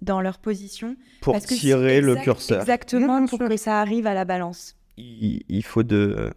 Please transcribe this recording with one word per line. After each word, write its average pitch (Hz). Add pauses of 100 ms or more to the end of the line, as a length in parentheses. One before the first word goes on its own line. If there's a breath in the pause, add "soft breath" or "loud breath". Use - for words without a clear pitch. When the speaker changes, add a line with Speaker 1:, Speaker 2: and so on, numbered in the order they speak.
Speaker 1:
dans 190
leur 190
position. 214 (260 loud breath)
Speaker 2:
Pour 135
Speaker 1:
Parce 202
que -
Speaker 2:
tirer 131
Speaker 1:
c'est 143
Speaker 2:
le 139
Speaker 1:
exact-, 135
Speaker 2:
curseur. 120
Speaker 1:
exactement, 247
Speaker 2:
Bien 262
Speaker 1:
pour 240
Speaker 2:
sûr. 240
Speaker 1:
que 220
ça 214
arrive 220
à 202
la 185
balance. 180 (220)
Speaker 2:
Il... 117
il 101
faut -
de, 104